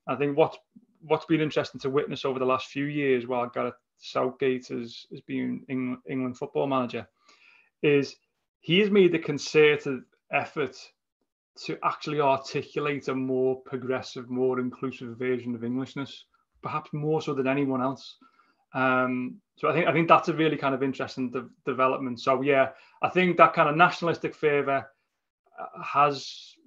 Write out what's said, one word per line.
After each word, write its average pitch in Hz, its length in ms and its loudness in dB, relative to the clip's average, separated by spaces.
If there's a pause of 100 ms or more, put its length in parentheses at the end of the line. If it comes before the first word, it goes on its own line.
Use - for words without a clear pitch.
I 135 80 -2
think 143 220 -2
what, 160 180 4 (460)
what's 156 240 -2
been 156 160 2
interesting 143 400 -2
to 139 80 -4
witness 135 340 -2
over 131 160 -2
the 127 60 0
last 131 220 0
few 143 180 -6
years, 139 420 0
while 123 220 -2
Gareth 123 240 -4 (260)
Southgate 127 680 -2
has, 120 440 -10
has 143 100 -14
been 127 480 -6
Eng-, 127 400 -6
England 127 280 -6
football 147 300 -4
manager, 120 400 -2 (760)
is 143 320 2 (460)
he 170 180 2
has 214 100 4
made 185 260 6
a 165 40 0
concerted 147 840 2 (300)
effort 143 460 -4 (880)
to 156 180 -6
actually 151 380 -2
articulate 143 840 0
a 131 80 -2
more 131 460 0
progressive, 123 680 -6
more 127 300 0
inclusive 123 580 -6
version 123 380 -4
of 113 80 -10
Englishness, 127 640 -8 (360)
perhaps 151 320 -8
more 151 280 0
so 151 120 -4
than 135 140 0
anyone 135 340 0
else. 135 340 -6 (580)
Um, 127 680 0 (160)
so 147 100 -2
I 151 60 2
think, 170 140 2
I 151 60 4
think 165 140 2
that's 165 220 6
a 160 40 2
really 151 240 2
kind 135 180 0
of 127 80 -2
interesting 131 480 -4
de-, 120 180 -6 (160)
development. 131 560 0
So 135 200 2
yeah, 135 280 4 (320)
I - 80 0
think 175 280 2
that 165 160 8
kind 156 160 4
of 151 60 0
nationalistic 170 600 2
fervour, 139 540 0 (720)
uh, - 240 -14
has - 720 0 (120)